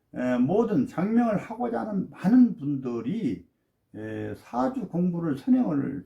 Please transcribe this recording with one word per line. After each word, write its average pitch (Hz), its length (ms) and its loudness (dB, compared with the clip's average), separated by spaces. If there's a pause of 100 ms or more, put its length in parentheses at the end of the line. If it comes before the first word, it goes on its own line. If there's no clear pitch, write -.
(160)
에, 123 240 0
모든 185 480 2
장명을 220 500 0
하고자 240 440 -6
하는 214 280 -4
많은 214 460 6
분들이, 131 920 -4 (500)
에, 107 400 -8
사주 254 520 -4
공부를 170 500 -2
선행을 165 680 0